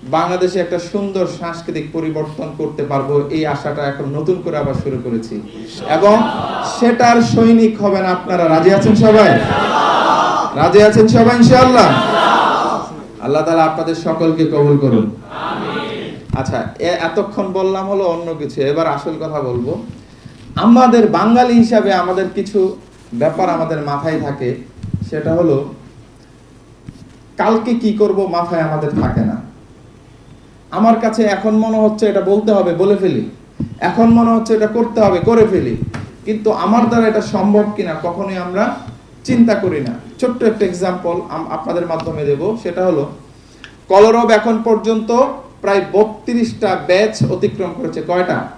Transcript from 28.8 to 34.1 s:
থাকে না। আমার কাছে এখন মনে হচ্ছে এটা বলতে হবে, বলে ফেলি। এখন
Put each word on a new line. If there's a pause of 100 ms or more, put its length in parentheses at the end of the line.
থাকে
না। (1300)
আমার
কাছে
এখন
মনে
হচ্ছে
এটা
বলতে
হবে,
বলে
ফেলি। (500)
এখন